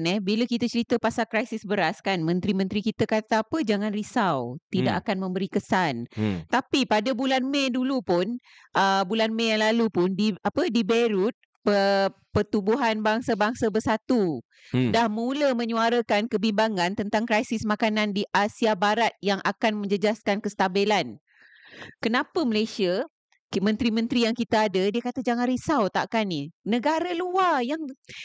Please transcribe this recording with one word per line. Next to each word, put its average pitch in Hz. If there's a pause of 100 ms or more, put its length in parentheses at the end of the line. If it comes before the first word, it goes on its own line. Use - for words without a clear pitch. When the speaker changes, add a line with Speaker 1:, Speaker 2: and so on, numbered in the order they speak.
Speaker 1:
eh, 185
bila 214
kita 240
cerita 233
pasal 226
krisis 220
beras 180
kan, 190
menteri-menteri 190
kita 214
kata 220
apa, 320
"Jangan 214
risau, 180 (160)
tidak 123
Speaker 2:
Hmm. -
Speaker 1:
akan 202
memberi 190
kesan." 160
Speaker 2:
Hmm. 98
Speaker 1:
Tapi 254
pada 214
bulan 262
Mei 269
dulu 262
pun, 190 (400)
uh, 196
bulan 220
Mei 226
yang 214
lalu 226
pun 185
di, 208 (100)
apa, 294
di 220
Beirut, 226 (260)
pe-, 196 (240)
Pertubuhan 214
Bangsa-Bangsa 220
Bersatu 214 (320)
Speaker 2:
Hmm. 123
Speaker 1:
dah 226
mula 254
menyuarakan 226
kebimbangan 208
tentang 214
krisis 226
makanan 214
di 202
Asia 214
Barat 214
yang 190
akan 214
menjejaskan 208
kestabilan. 196 (800)
Kenapa 262
Malaysia, 214 (460)
ki-, 196
menteri-menteri 226
yang 226
kita 233
ada, 196
dia 208
kata, 247
"Jangan 240
risau, 254
takkan 214
ni." 156 (160)
Negara 311
luar 359
yang, 294 (400)